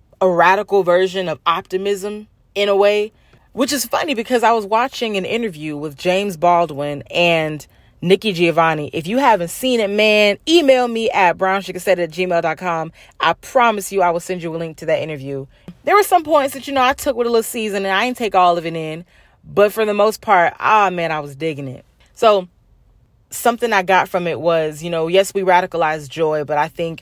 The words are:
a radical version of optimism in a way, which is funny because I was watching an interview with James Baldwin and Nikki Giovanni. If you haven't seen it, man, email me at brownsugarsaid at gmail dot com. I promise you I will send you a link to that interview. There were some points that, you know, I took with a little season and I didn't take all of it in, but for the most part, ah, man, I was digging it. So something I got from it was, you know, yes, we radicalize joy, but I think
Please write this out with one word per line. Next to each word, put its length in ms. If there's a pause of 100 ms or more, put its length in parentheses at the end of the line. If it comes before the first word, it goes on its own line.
(200)
a 100
radical 540
version 460
of 160
optimism 840 (280)
in 120
a 80
way, 380 (400)
which 180
is 140
funny 300
because 280
I 80
was 140
watching 500
an 80
interview 540
with 200
James 380
Baldwin 760
and 560 (380)
Nikki 300
Giovanni. 600
If 120
you 140
haven't 300
seen 300
it, 120
man, 560
email 400
me 240
at 260
brownsugarsaid 640
at 100
gmail 320
dot 160
com. 340 (280)
I 140
promise 580
you 100
I 80
will 100
send 220
you 140
a 20
link 200
to 100
that 160
interview. 420 (380)
There 120
were 60
some 220
points 320
that, 120
you 60
know, 80
I 120
took 220
with 120
a 20
little 140
season 420
and 80
I 120
didn't 120
take 160
all 240
of 80
it 100
in, 300 (380)
but 280
for 140
the 80
most 280
part, 380
ah, 300
man, 220
I 80
was 160
digging 320
it. 180 (300)
So 320 (800)
something 420
I 100
got 280
from 180
it 140
was, 420
you 60
know, 180
yes, 260
we 80
radicalize 680
joy, 340
but 140
I 100
think 340